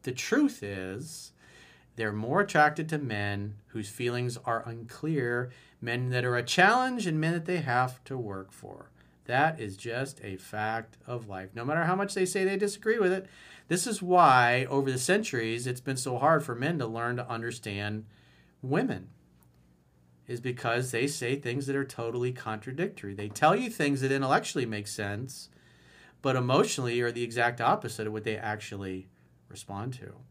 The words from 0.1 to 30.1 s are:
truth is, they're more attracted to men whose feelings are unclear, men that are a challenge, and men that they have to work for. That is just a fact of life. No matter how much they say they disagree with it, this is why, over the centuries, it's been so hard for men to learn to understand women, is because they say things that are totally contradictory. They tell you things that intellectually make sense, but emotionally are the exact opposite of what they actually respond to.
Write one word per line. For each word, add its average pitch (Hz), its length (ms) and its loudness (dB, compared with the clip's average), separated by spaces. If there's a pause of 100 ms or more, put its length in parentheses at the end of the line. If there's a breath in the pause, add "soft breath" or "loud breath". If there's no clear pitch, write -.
truth 277 500 2
is, 98 680 -8 (640 loud breath)
they're 110 160 -2
more 120 280 0
attracted 160 480 4
to 156 100 -2
men 104 580 -4 (120)
whose 104 220 -8
feelings 120 480 -2
are 117 280 -2
unclear, 120 840 -2 (320 loud breath)
men 120 280 -2
that 123 140 0
are 123 120 2
a 120 60 0
challenge, 226 640 4
and 156 140 0
men 160 140 2
that 165 100 -2
they 180 140 -2
have 127 460 0
to 135 120 -8
work 98 360 -8
for. - 380 -18 (360 soft breath)
That 147 340 2
is 98 160 -6
just 123 480 -6
a 95 140 -8
fact 110 580 -4 (100)
of 117 220 -8
life. 92 260 -10
No 117 100 -8
matter 156 200 0
how 180 100 2
much 196 200 -2
they 190 100 2
say 185 200 0
they 190 120 0
disagree 208 420 0
with 185 140 4
it, 190 140 -2 (420 loud breath)
this 180 180 0
is 196 160 -4
why, 131 680 8
over 135 200 2
the 127 80 0
centuries, 120 680 0
it's 127 140 -4
been 135 180 -4
so 127 180 -4
hard 151 260 4
for 123 120 -4
men 147 240 0
to 120 80 -2
learn 117 300 -2
to 123 120 -6
understand 107 800 -6 (560 soft breath)
women, 165 480 -2 (1160)
is 120 140 -6
because 123 500 -2
they 120 160 2
say 135 300 -2
things 127 300 -4
that 139 100 -2
are 139 80 0
totally 123 480 -4
contradictory. 123 840 -6
They 104 140 -6
tell 151 260 6
you 247 160 0
things 143 300 2
that 135 120 2
intellectually 139 540 2
make 104 220 -6
sense, 104 600 -6 (720 soft breath)
but 131 160 2
emotionally 127 640 2
are 120 120 0
the 120 100 -4
exact 120 380 0
opposite 120 460 0
of 107 60 -4
what 107 120 -6
they 110 120 -2
actually 98 720 -6 (400 soft breath)
respond 107 460 -8
to. - 200 -14 (160)